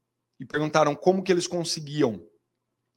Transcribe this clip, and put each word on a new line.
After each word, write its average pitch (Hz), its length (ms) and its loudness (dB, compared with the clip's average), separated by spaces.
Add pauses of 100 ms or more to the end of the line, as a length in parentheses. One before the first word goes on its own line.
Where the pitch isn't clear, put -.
(380)
e 127 80 -16
perguntaram 151 480 0
como 190 280 2
que 190 100 2
eles 175 160 0
conseguiam 147 760 -4 (720)